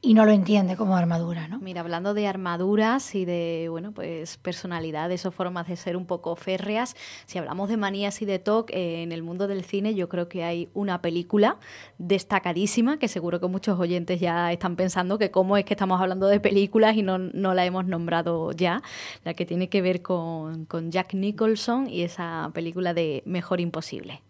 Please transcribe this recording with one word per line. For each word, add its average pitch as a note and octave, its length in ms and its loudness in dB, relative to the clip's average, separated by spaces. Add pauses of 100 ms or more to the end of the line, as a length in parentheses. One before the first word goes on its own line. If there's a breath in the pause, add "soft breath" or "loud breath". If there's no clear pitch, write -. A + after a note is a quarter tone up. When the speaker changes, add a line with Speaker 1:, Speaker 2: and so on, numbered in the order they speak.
Speaker 1:
y A3+ 120 8
no A3 100 10
lo G#3+ 60 10
entiende G3 440 4
como F#3+ 220 2
armadura, E3+ 500 0
¿no? F3 120 -8
Speaker 2:
Mira, F#3 220 -8
hablando F3 340 -2
de G#3 120 0
armaduras F#3+ 880 0
y F#3+ 120 -2
de, E3 440 -2
bueno, E3+ 220 -8
pues, E3 460 -10
personalidades E3+ 920 -4
o F3 40 -2
formas F3+ 360 -6
de F3 80 -6
ser F3 200 -6
un F3+ 120 -6
poco F3 280 -4
férreas, G3+ 600 -4 (320 loud breath)
si - 100 -10
hablamos F3 320 -4
de A3+ 80 0
manías G3+ 460 -2
y - 20 -4
de G3 140 -2
toc, A3 320 0
eh, E3+ 320 -4
en E3+ 80 -6
el E3 100 -6
mundo F3+ 260 -4
del G3 160 -4
cine G3+ 300 -2
yo F3+ 160 -2
creo F3 180 -2
que F3 160 -6
hay E3+ 300 -4
una F#3+ 300 -2
película F3 540 2 (420 loud breath)
destacadísima G3 960 0
que B3 100 0
seguro F3 320 -2
que F3+ 80 -2
muchos F#3 320 0
oyentes F3 400 0
ya E3+ 320 2
están F3 240 -2
pensando F#3 440 0
que G3 120 2
cómo F#3+ 240 4
es G3+ 100 4
que G#3 100 -2
estamos F#3 260 2
hablando F#3+ 260 2
de G3+ 120 6
películas G3+ 580 6
y G#3 60 2
no, F#3 160 0
no F#3 340 0
la F3+ 120 4
hemos F#3 200 -2
nombrado E3+ 680 0
ya, F3 280 0 (420 loud breath)
la E3+ 120 -4
que F3 100 -4
tiene F3+ 240 -2
que G3 140 2
ver F3+ 180 2
con, E3 640 -6
con E3 260 -6
Jack F#3 220 -2
Nicholson A3 760 0
y F3 120 -4
esa E3 540 -6
película E3+ 400 -2
de D#3 300 0
Mejor F3 360 -2
Imposible. - 680 -8